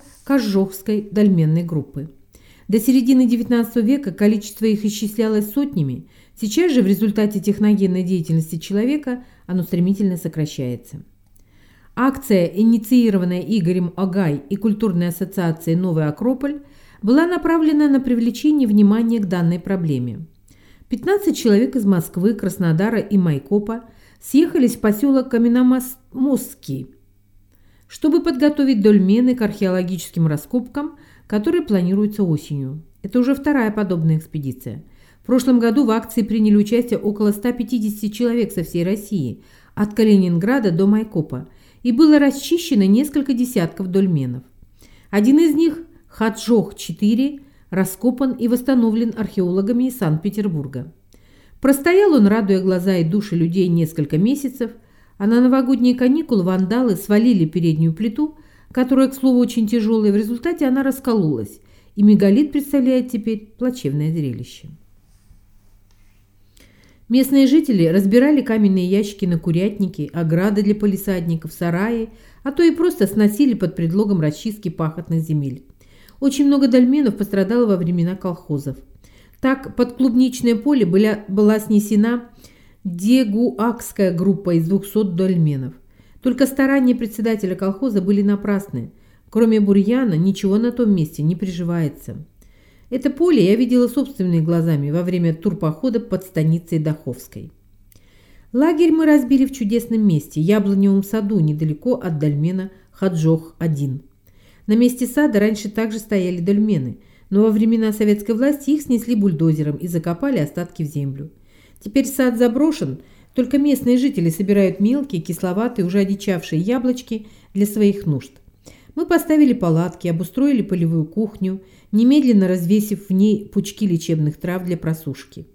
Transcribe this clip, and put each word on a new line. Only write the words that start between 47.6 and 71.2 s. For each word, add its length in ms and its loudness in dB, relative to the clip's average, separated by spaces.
раскопан 600 -2
и 160 -4
восстановлен 680 0
археологами 760 -2
из 80 -10
Санкт-Петербурга. 960 -4
Простоял 520 4
он, 140 6
радуя 340 2
глаза 360 0
и 60 0
души 320 -2
людей, 320 0
несколько 500 -2
месяцев, 540 -2
а 80 -4
на 160 4
новогодние 540 2
каникулы 480 2
вандалы 520 0
свалили 500 2
переднюю 480 0
плиту, 420 -4
которая, 360 2
к 80 -6
слову, 240 2
очень 280 0
тяжёлая, 440 2
в 40 0
результате 520 -2
она 160 0
раскололась, 760 -2
и 80 0
мегалит 480 4
представляет 600 0
теперь 460 -6
плачевное 540 -4
зрелище. 580 -8
Местные 380 4
жители 380 4
разбирали 560 4
каменные 440 0
ящики 400 -2
на 140 -2
курятнике, 760 -4
ограды 480 0
для 140 2
палисадников, 800 -4